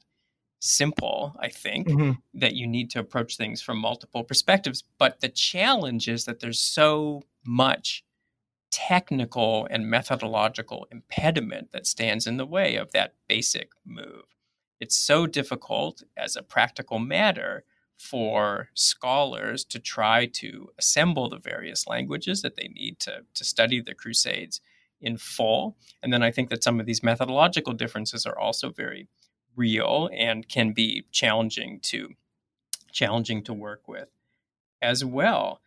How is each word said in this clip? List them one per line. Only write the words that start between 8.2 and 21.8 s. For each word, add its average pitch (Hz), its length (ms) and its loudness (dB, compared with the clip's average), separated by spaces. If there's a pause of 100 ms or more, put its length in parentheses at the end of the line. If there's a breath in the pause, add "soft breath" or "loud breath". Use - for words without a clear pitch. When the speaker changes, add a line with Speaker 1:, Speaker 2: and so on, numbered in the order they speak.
Speaker 1:
technical 120 1000 2
and 110 180 -2
methodological 110 1000 0
impediment 135 840 -2
that - 140 -8
stands 113 400 0
in 117 120 -2
the 131 80 -4
way 156 300 0
of 104 160 -4
that 98 220 2 (140)
basic - 420 0 (140)
move. - 400 -16 (560)
It's - 160 0
so 160 300 4
difficult 135 760 -4 (140)
as - 180 -6
a - 80 -8
practical - 560 0
matter 151 640 0 (320)
for 107 800 0
scholars 127 920 0
to - 120 -10
try 117 480 4
to - 520 -10
assemble 147 500 4
the - 100 -10
various - 480 -8